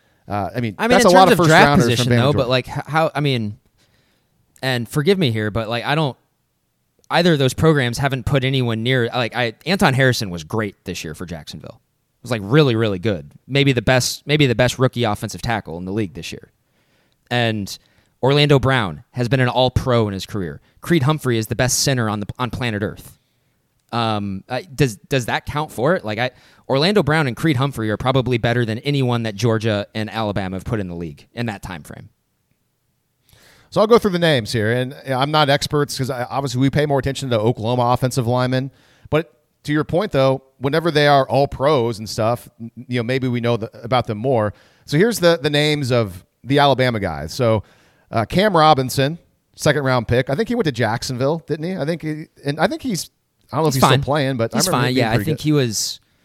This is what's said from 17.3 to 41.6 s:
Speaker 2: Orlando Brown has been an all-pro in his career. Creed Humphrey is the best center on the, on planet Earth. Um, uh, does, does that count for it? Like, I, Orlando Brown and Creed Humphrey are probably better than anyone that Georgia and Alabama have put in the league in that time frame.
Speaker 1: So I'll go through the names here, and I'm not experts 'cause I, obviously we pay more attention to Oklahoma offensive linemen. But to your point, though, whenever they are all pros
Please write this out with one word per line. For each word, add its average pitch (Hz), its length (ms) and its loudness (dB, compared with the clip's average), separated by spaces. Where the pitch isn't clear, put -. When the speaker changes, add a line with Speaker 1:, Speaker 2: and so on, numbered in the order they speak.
Speaker 2:
Orlando 143 340 6
Brown 113 540 -2
has 120 180 -4
been 131 100 2
an 123 100 2
all-pro 120 580 0
in 98 80 -6
his 92 100 -10
career. 80 340 -8
Creed 170 220 2
Humphrey 131 340 0
is 110 80 -2
the 110 100 -6
best 127 280 0
center 123 260 0
on 104 120 -4
the, 98 60 -8
on 123 100 -2
planet 110 320 -4
Earth. - 380 -8
Um, 104 580 -4
uh, 123 120 -6
does, 123 240 0
does 127 300 -4
that 139 180 -4
count 151 260 -6
for 147 240 0
it? - 80 -6
Like, 107 140 -6
I, 123 140 -4
Orlando 160 360 2
Brown 151 240 0
and 113 100 -6
Creed 156 180 0
Humphrey 120 360 -2
are 104 60 -2
probably 127 420 0
better 120 260 0
than 110 140 -4
anyone 127 440 0
that 110 120 -6
Georgia 107 580 0
and 107 160 -6
Alabama 98 460 -4
have 92 100 -10
put 113 140 -4
in 95 80 -6
the 87 80 -10
league 82 380 -10
in 120 120 -6
that 104 160 -8
time 82 220 -14
frame. - 260 -20
Speaker 1:
So - 100 -2
I'll 214 80 4
go 226 120 8
through 208 120 -2
the 175 80 -2
names 147 320 2
here, 110 200 0
and 127 220 -4
I'm 135 240 0
not 151 180 4
experts 143 480 0
'cause 131 120 -4
I, 123 140 -6
obviously 127 360 -4
we 135 100 4
pay 147 160 0
more 143 120 0
attention 135 320 -4
to 117 100 0
Oklahoma 120 440 0
offensive 123 320 -2
linemen. 127 460 -2
But 151 240 -2
to - 80 -6
your 151 120 0
point, 190 280 -4
though, 135 320 2
whenever 156 340 -2
they 147 160 4
are 139 220 4
all 135 180 2
pros 120 520 0